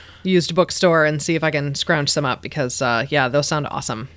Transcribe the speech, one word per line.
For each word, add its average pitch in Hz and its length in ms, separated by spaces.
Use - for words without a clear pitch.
Used 180 320
bookstore 170 500
and 151 160
see 165 140
if 156 80
I 160 80
can 143 240
scrounge 151 340
some 147 160
up 127 160
because, - 400
uh, 117 280
yeah, 139 200
those 143 180
sound 147 220
awesome. 123 480